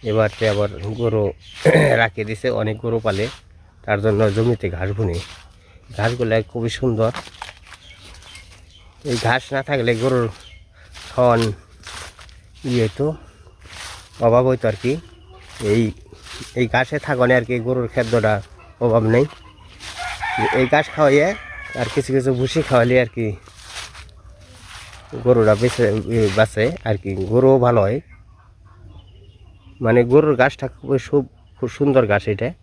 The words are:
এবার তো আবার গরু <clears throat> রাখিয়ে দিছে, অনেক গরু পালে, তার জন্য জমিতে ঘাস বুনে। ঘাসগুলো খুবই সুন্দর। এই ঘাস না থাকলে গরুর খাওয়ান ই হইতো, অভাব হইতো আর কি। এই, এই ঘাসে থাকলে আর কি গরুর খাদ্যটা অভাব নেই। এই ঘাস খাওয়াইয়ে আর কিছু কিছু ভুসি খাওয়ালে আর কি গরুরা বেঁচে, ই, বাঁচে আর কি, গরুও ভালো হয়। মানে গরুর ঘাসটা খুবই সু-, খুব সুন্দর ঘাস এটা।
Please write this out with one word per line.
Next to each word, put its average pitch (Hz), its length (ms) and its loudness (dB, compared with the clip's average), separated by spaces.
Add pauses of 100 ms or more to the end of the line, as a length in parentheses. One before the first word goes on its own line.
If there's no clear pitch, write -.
(100)
এবার 110 260 2
তো - 60 -4 (100)
আবার 101 180 0 (300)
গরু 110 220 0 (400)
<clears throat> 147 380 4
রাখিয়ে 110 280 -2
দিছে, 113 220 -4
অনেক 110 340 -4
গরু 117 220 -2
পালে, 104 180 -2 (600)
তার 104 200 0
জন্য 107 160 2 (140)
জমিতে 113 320 0 (100)
ঘাস 92 200 -4
বুনে। 92 200 -2 (800)
ঘাসগুলো 117 400 0 (140)
খুবই 117 280 -4
সুন্দর। 113 320 0 (1900)
এই 120 120 -4 (100)
ঘাস 123 160 0 (100)
না 135 100 -2
থাকলে 123 300 -2 (100)
গরুর 127 240 0 (840)
খাওয়ান 120 300 4 (1300)
ই - 100 -2
হইতো, 113 260 -2 (1200)
অভাব 120 240 4
হইতো 127 180 0
আর 101 140 -2
কি। 123 100 0 (800)
এই, 117 100 4 (720)
এই 123 200 0
ঘাসে 127 220 -2 (100)
থাকলে 123 320 2
আর 117 100 0
কি 123 60 -2 (120)
গরুর 127 280 -2
খাদ্যটা 113 400 0 (460)
অভাব 117 220 2 (120)
নেই। 131 100 4 (1300)
এই 131 140 2
ঘাস 147 220 2
খাওয়াইয়ে 147 320 4 (540)
আর 117 140 -2
কিছু 135 220 -2
কিছু 131 220 0
ভুসি 131 240 -2
খাওয়ালে 123 380 2
আর 117 160 -2
কি 117 100 -4 (2000)
গরুরা 113 300 6
বেঁচে, 117 300 0 (300)
ই, 117 40 2 (180)
বাঁচে 110 280 2 (200)
আর 110 180 0
কি, 98 80 -6 (200)
গরুও 131 280 6
ভালো 120 220 4
হয়। 104 180 0 (1800)
মানে 117 200 4 (120)
গরুর 151 240 6
ঘাসটা 131 320 0
খুবই 135 300 -4
সু-, 143 320 -2 (260)
খুব 120 120 -6 (100)
সুন্দর 139 280 4
ঘাস 101 220 0
এটা। 107 200 -4 (140)